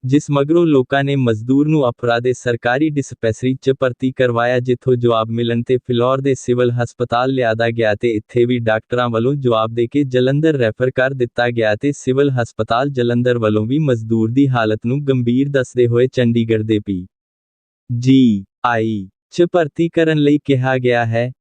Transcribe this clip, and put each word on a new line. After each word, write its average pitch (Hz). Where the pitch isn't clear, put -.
ਜਿਸ 139
ਮਗਰੋਂ 147
ਲੋਕਾਂ 139
ਨੇ 139
ਮਜ਼ਦੂਰ 127
ਨੂੰ 151
ਅਪਰਾ 120
ਦੇ 123
ਸਰਕਾਰੀ 123
ਡਿਸਪੈਂਸਰੀ 131
'ਚ 135
ਭਰਤੀ 131
ਕਰਵਾਇਆ 123
ਜਿੱਥੋਂ 123
ਜਵਾਬ 117
ਮਿਲਣ 117
ਤੇ 127
ਫਿਲੌਰ 123
ਦੇ 139
ਸਿਵਲ 123
ਹਸਪਤਾਲ 120
ਲਿਆਦਾ 117
ਗਿਆ 113
ਤੇ 120
ਇੱਥੇ 113
ਵੀ 123
ਡਾਕਟਰਾਂ 117
ਵੱਲੋਂ 117
ਜਵਾਬ 113
ਦੇ 120
ਕੇ 143
ਜਲੰਧਰ 139
ਰੈਫਰ 127
ਕਰ 131
ਦਿੱਤਾ 120
ਗਿਆ 113
ਤੇ 143
ਸਿਵਲ 135
ਹਸਪਤਾਲ 123
ਜਲੰਧਰ 120
ਵੱਲੋਂ 107
ਵੀ 135
ਮਜ਼ਦੂਰ 113
ਦੀ 139
ਹਾਲਤ 110
ਨੂੰ 139
ਗੰਭੀਰ 127
ਦੱਸਦੇ 123
ਹੋਏ 120
ਚੰਡੀਗੜ੍ਹ 117
ਦੇ 110
ਪੀ 95
ਜੀ 120
ਆਈ 110
'ਚ 175
ਭਰਤੀ 170
ਕਰਨ 160
ਲਈ 147
ਕਿਹਾ 131
ਗਿਆ 120
ਹੈ। 117